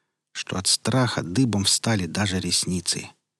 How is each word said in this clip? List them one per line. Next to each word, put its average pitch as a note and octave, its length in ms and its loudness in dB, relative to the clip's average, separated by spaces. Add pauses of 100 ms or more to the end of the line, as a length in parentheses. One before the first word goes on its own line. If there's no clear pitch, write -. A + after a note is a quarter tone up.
(340)
что - 240 -8
от F2+ 100 -4
страха B2+ 540 2
дыбом G#2 420 2
встали G2+ 420 2
даже F#2 360 -2
ресницы. - 680 -2 (300)